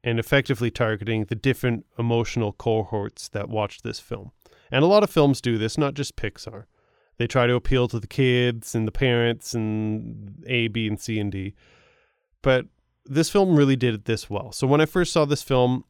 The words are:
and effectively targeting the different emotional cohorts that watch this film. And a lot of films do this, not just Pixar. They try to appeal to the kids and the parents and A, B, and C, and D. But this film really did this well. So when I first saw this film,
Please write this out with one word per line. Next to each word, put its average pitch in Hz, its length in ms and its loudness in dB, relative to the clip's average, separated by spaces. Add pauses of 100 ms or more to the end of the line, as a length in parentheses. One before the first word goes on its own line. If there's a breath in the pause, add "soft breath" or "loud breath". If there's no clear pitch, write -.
and 117 140 0
effectively 123 520 0
targeting 110 560 -2
the - 80 -6
different 120 500 0 (140)
emotional 117 540 -2
cohorts 110 760 -4
that 104 200 -8
watch 107 340 -6
this 110 180 -10
film. 113 300 -14 (400 soft breath)
And 131 140 2
a 170 40 4
lot 208 140 6
of 202 80 0
films 143 300 4
do 117 180 -2
this, 110 200 -4
not 143 160 0
just 139 220 -8
Pixar. 107 480 -10 (520)
They 120 100 -2
try 120 200 2
to 123 80 4
appeal 123 340 2
to 117 100 -6
the 101 80 -8
kids 123 680 0
and 110 120 0
the 107 60 -4
parents 120 600 0
and 110 920 -4
A, 120 220 0
B, 110 180 -2
and 104 140 -4
C, 110 180 -6
and 101 140 -4
D. 98 220 -8 (880 soft breath)
But 131 240 2 (400)
this 151 240 0
film 190 260 4
really 139 200 6
did 117 280 -2
this 113 260 -4
well. 104 220 -8
So - 140 -2
when 143 140 4
I 156 60 6
first 180 260 -2
saw 160 120 4
this 143 180 -2
film, 127 480 2